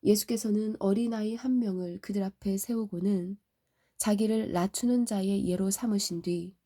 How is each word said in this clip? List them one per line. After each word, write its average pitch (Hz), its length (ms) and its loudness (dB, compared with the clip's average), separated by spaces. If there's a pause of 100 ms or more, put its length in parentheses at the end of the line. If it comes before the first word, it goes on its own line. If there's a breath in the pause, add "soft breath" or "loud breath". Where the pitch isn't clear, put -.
예수께서는 214 760 2
어린아이 220 560 0
한 254 240 0
명을 185 440 -2
그들 202 200 -4
앞에 196 360 -4
세우고는 196 800 -2 (580)
자기를 220 560 2
낮추는 240 540 2
자의 196 420 0
예로 185 220 2
삼으신 202 500 0
뒤 175 340 -4 (120)